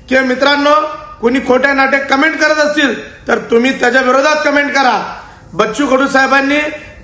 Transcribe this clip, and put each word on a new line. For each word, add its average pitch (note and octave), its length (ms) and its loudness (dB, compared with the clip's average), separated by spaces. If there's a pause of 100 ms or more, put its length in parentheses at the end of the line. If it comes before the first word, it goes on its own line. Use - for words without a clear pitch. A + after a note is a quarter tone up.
की C4 100 2
मित्रांनो, C#4 560 2 (460)
कोणी A#3+ 180 0
खोट्या B3+ 340 2
नाट्य C4+ 260 2
कमेंट D4 420 0
करत D4+ 160 2
असतील D4 720 -2
तर A#3 100 0
तुम्ही B3 420 0
त्याच्या B3 220 2
विरोधात C4+ 420 2
कमेंट C#4+ 300 0
करा. B3 400 0 (380)
बच्चू A3+ 340 -2
कडू C4 200 2
साहेबांनी C4+ 520 2 (460)